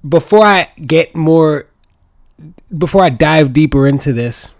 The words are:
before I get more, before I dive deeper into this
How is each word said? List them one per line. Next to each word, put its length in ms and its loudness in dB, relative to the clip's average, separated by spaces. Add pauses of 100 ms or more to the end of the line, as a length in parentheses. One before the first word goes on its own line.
before 380 2
I 220 0 (120)
get 320 -2
more, 540 0 (1080)
before 260 0
I 60 2
dive 440 0
deeper 320 0
into 280 -2
this 480 -8